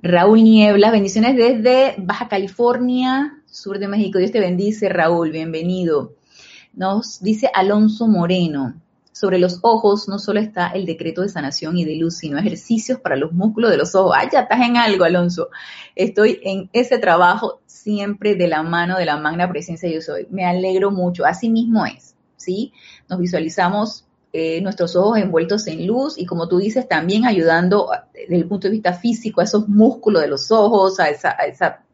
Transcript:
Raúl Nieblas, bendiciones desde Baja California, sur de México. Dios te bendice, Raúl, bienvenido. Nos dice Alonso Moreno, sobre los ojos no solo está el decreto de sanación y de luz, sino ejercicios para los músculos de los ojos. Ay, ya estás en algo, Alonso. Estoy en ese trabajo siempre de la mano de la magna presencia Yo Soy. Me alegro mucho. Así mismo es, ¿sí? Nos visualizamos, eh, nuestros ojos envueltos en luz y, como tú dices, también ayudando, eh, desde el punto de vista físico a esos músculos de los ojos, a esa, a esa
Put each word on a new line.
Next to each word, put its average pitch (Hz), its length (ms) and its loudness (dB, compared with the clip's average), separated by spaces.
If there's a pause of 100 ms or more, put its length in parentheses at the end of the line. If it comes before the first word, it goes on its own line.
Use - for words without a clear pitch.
Raúl 185 420 6
Nieblas, 214 480 6
bendiciones 220 440 2
desde 247 640 2
Baja 202 280 -6
California, 247 1160 -2
sur - 320 -12
de 196 100 -6
México. 202 300 -2
Dios 185 140 2
te 226 80 0
bendice, 196 500 0
Raúl, 170 420 0
bienvenido. 160 840 -4 (580)
Nos 196 480 -6
dice 214 320 0
Alonso 214 540 2
Moreno, 170 760 0 (300)
sobre 185 260 0
los 180 240 0
ojos 214 460 2
no 196 100 -6
solo 208 220 -2
está 214 300 -4
el 185 160 -6
decreto 165 360 -6
de 202 80 -2
sanación 156 480 -6
y 170 80 0
de 156 100 -6
luz, 165 220 -4
sino 143 220 -6
ejercicios 226 600 -4
para - 180 -2
los 160 160 -4
músculos 214 360 0
de 170 80 4
los 165 160 -2
ojos. 190 220 4
Ay, 196 160 0
ya 285 100 4
estás 240 200 0
en 240 160 2
algo, 208 260 2
Alonso. 175 460 0 (460)
Estoy 208 480 0
en 190 300 -6
ese 247 240 0
trabajo 180 680 2
siempre 208 680 -4
de 175 120 0
la 156 160 -2
mano 175 340 -2
de 175 80 0
la 151 120 -2
magna 160 300 -2
presencia 170 420 -8
Yo 160 120 -4
Soy. 170 300 -8
Me 185 140 -6
alegro 185 440 0
mucho. 180 360 -4
Así 175 240 -2
mismo 226 360 0
es, - 300 -14 (200)
¿sí? 202 380 -8 (360)
Nos 185 100 -6
visualizamos, 180 840 -2 (280)
eh, 160 280 -4
nuestros 180 340 -4
ojos 208 220 2
envueltos 180 500 0
en 165 200 -6
luz 262 300 -2
y, 180 80 -8
como 170 220 -6
tú 180 120 2
dices, 220 280 -2
también 185 380 0
ayudando, 180 680 2
eh, - 360 -12
desde 170 60 0
el 170 120 0
punto 196 200 -4
de 202 60 0
vista 196 200 -2
físico 226 480 -4
a 196 40 2
esos 208 240 0
músculos 208 520 4
de 147 60 0
los 143 240 -4
ojos, 202 480 4
a 160 100 2
esa, 147 220 -2
a - 140 -4
esa - 380 -4 (100)